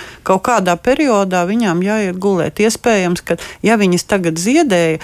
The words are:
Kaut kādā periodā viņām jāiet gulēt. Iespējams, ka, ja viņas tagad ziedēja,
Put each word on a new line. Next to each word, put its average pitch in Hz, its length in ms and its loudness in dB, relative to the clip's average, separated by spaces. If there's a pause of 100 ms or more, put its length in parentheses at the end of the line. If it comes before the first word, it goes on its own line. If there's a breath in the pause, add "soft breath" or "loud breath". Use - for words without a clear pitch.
(240 loud breath)
Kaut 185 200 2
kādā 190 320 2
periodā 202 680 0
viņām 190 380 0
jāiet 202 340 -2
gulēt. 185 380 -2
Iespējams, 208 680 0
ka, 170 120 -2 (260 loud breath)
ja 220 160 2
viņas 180 300 2
tagad 175 280 -2
ziedēja, 180 680 0